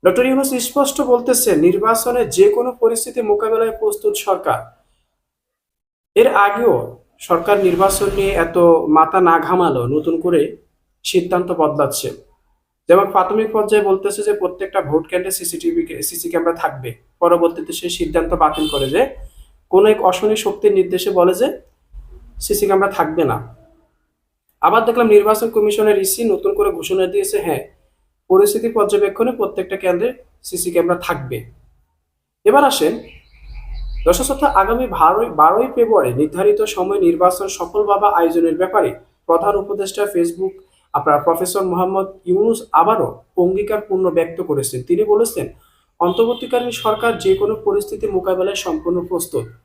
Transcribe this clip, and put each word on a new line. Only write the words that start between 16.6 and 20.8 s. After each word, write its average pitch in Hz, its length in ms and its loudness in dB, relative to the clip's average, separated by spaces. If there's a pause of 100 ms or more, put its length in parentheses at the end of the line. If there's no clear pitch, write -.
থাকবে। 135 280 -6 (300)
পরবর্তীতে 170 520 2
সেই 175 260 -6
সিদ্ধান্ত 165 360 -2
বাতিল 156 380 0
করে 135 220 -2
যে 208 80 2 (680)
কোনো 190 180 6
এক 214 100 4 (120)
অশনি 214 260 0
শক্তির 208 420 0
নির্দেশে 185 320 -2